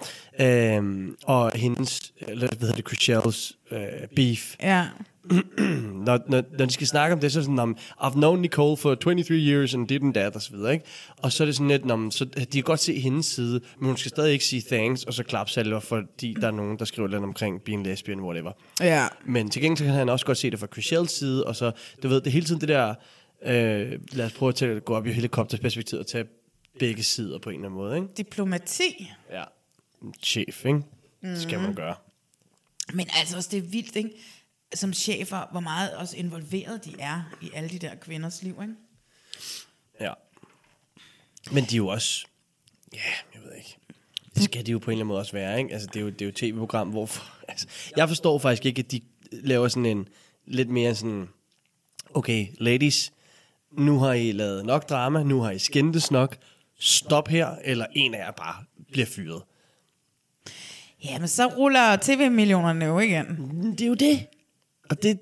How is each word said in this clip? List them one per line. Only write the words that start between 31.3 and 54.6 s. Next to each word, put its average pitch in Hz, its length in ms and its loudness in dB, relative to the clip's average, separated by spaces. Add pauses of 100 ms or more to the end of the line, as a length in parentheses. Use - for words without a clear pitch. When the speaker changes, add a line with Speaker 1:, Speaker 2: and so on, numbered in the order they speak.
Speaker 1:
skal 170 160 -6
Speaker 2:
Mhm. 185 80 -2
Speaker 1:
man 202 80 -4
gøre. 175 200 -8 (960)
Speaker 2:
Men 175 140 -2 (120)
altså 165 180 -2
også, 180 160 -8
det 202 60 -2
er 190 120 -4
vildt, 220 260 -6
ikke? 214 140 -4 (640)
Som 196 180 -2
chefer, - 580 -4
hvor 175 100 -8
meget 170 360 -4
også 175 200 -10
involveret 175 680 -8
de 151 140 -16
er 151 240 -6 (200)
i 165 120 -12
alle 160 140 -8
de 180 100 -10
der 156 220 -10
kvinders 160 420 -10
liv, 185 200 -10
ikke? 220 120 -12 (1300)
Speaker 1:
Ja. 95 120 -6 (1400)
Men 139 120 4
de 110 100 -4
er - 20 2
jo 104 100 2
også... - 400 -4 (680)
Ja, - 60 -18 (360)
jeg 113 100 -20
ved - 120 -20
ikke. - 200 -20 (580)
Det - 100 6
skal 117 220 -2
de 117 60 -2
jo 113 60 0
på 110 120 -4
en - 20 0
eller 110 100 0
anden 107 60 -4
måde 98 100 -2
også 101 140 -6
være, 98 260 -2
ikke? 135 140 -4
Altså, 104 220 -8
det - 20 -6
er 107 40 -4
jo, 104 100 -4
det 95 120 -10
er 101 40 -4
jo - 20 -4
et 98 80 -8
T - 60 -6 (140)
V-program, 110 320 -2
hvor 107 180 -4
for, - 180 -10 (240)
altså, - 180 -10 (300)
jeg 156 120 4
forstår 156 300 2
faktisk 131 280 2
ikke, 127 120 0
at 123 140 -4
de 120 80 -4 (320)
laver 123 360 2
sådan 120 180 0
en... 104 220 0 (380)
Lidt 127 240 -2
mere 120 240 2
sådan, 104 340 -6 (880)
"Okay, 110 320 0 (140)
ladies, 127 520 2 (680)
nu 143 200 6
har 131 140 4
I 117 200 2
lavet 98 340 -4